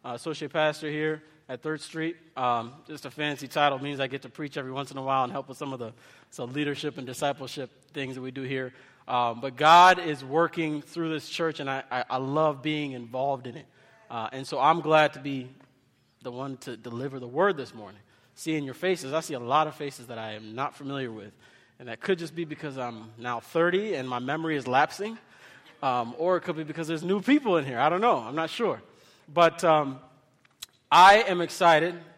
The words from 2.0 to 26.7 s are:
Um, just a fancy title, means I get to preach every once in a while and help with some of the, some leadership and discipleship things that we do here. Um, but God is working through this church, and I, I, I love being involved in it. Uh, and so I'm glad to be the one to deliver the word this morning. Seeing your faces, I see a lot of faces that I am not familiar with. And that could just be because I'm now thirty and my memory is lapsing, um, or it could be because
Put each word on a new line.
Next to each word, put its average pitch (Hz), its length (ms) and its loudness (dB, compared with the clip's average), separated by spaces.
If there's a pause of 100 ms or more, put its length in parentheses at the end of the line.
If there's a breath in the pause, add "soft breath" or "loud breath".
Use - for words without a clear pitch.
Um, 120 380 -2 (140)
just 151 180 -16
a 127 60 -12
fancy 143 360 -6
title, 143 300 2
means 139 220 -8
I 135 80 -2
get 135 160 -10
to 127 60 -18
preach 147 280 -10
every 131 140 -8
once 135 180 -8
in 139 80 -12
a 135 60 -8
while 135 200 2
and 123 80 -2
help 139 160 -8
with 135 120 -16
some 139 140 -8
of 123 60 -10
the, 113 140 -10 (380 loud breath)
some 123 220 -10
leadership 143 440 -4
and 131 80 -10
discipleship 135 640 -6 (240)
things 131 220 -8
that 131 60 -10
we 131 100 -10
do 135 100 -10
here. 131 320 -6 (320 loud breath)
Um, 120 360 0
but 131 160 -8
God 175 420 10
is 151 240 -6
working 151 580 -2
through 165 280 -8
this 156 180 -6
church, 165 320 -4
and 139 100 -6
I, 135 220 -4
I, 123 180 -2
I - 80 -2
love 139 440 0
being 147 320 -4
involved 127 540 -6
in 120 100 -12
it. 147 80 -16 (440 soft breath)
Uh, 113 220 -6
and 135 160 -10
so 139 120 -4
I'm 156 200 4
glad 151 340 4
to 143 60 -16
be 135 300 -8 (720)
the 127 100 -12
one 131 260 -10
to 120 200 -12
deliver 123 420 -10
the 123 80 -12
word 165 300 0
this 123 160 -12
morning. 104 260 -18 (360 soft breath)
Seeing 156 280 -4
your 131 100 -8
faces, 160 380 -2
I 160 80 0
see 160 140 -8
a 127 60 -6
lot 139 280 2
of 147 80 -10
faces 131 320 -12
that 117 100 -12
I 110 160 -10
am 110 220 -14
not 139 200 -6
familiar 135 360 -8
with. 104 220 -16 (460 soft breath)
And 127 100 -16
that 113 100 -12
could 190 180 -2
just 160 160 -12
be 170 120 -6
because 147 320 -10
I'm 113 400 -10
now 117 240 -6
thirty 175 540 0
and 131 120 -6
my 123 120 -4
memory 156 360 -4
is 127 120 -6
lapsing, 156 500 0 (640 loud breath)
um, 123 360 -2
or 175 200 2
it - 40 -2
could 170 140 -6
be 160 80 -8
because 156 240 -8